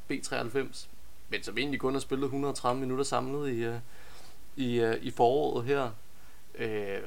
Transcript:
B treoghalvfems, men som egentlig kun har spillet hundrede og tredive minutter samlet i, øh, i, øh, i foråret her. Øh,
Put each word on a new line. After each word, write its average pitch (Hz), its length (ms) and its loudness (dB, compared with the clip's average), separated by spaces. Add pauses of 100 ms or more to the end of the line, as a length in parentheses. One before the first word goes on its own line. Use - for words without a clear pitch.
B - 40 -2 (120)
treoghalvfems, 123 640 0 (400)
men 104 140 -2
som 104 140 -4
egentlig 135 220 0
kun 131 140 2
har 135 60 2
spillet 135 300 0
hundrede 139 220 0
og 131 40 -2
tredive 127 240 2
minutter 131 240 0
samlet 135 460 0
i, 117 140 0
øh, 117 120 0 (800)
i, 120 240 2
øh, 113 220 6
i 131 100 -2
foråret 127 540 4
her. 135 240 2 (640)
Øh, 104 520 -2